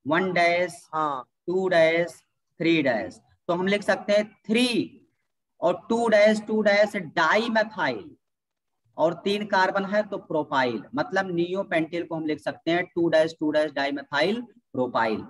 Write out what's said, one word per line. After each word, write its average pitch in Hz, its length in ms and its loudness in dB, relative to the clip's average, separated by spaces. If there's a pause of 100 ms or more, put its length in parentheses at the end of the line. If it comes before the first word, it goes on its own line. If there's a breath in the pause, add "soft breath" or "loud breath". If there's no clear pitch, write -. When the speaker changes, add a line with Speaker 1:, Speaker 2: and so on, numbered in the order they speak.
Speaker 1:
One 180 260 0
dash, 175 640 0
Speaker 2:
हाँ। 147 300 -4 (220)
Speaker 1:
two 185 220 -2
dash, 165 460 2 (460)
three 165 220 2
dash, 107 380 -2 (280)
तो 175 60 0
हम 185 120 -2
लिख 202 160 0
सकते 196 300 -2
हैं 208 120 2 (180)
थ्री 226 520 0 (680)
और 175 280 0
two 233 200 0
dash, 214 320 6
two 220 220 -2
dash 208 340 4
dimethyl 190 1200 -2 (800)
और 165 180 2 (100)
तीन 208 220 -2
carbon 190 400 0
है 208 220 0
तो 202 100 -8
propyl, 139 640 -2 (120)
मतलब 185 360 -2
neopentyl 170 760 -2
को 170 80 -8
हम 160 120 -6
लिख 151 140 -4
सकते - 300 -6
हैं 180 160 0
टू 170 220 -2
dash, 160 320 2
two 151 100 0
dash 151 220 0
dimethyl 143 680 -2
propyl। 117 880 -4